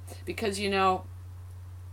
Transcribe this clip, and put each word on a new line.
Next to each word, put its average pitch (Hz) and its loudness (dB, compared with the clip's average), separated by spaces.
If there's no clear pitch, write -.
because, 196 0
you 202 2
know, 190 6